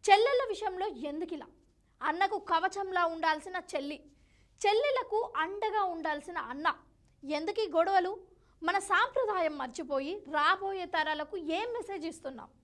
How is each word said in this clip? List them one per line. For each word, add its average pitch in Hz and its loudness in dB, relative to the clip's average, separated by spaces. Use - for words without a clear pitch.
చెల్లెళ్ళ 494 6
విషయంలో 370 -4
ఎందుకిలా? 311 -8
అన్నకు 370 0
కవచంలా 370 0
ఉండాల్సిన 330 0
చెల్లి, 285 -4
చెల్లెలకు 480 2
అండగా 415 0
ఉండాల్సిన 330 -4
అన్న, 277 -2
ఎందుకీ 349 -2
గొడవలు? 370 4
మన 359 2
సాంప్రదాయం 392 0
మర్చిపోయి 277 -4
రాబోయే 381 2
తరాలకు 311 -2
ఏం 359 -2
మెసేజ్ 392 -6
ఇస్తున్నాం? 269 -10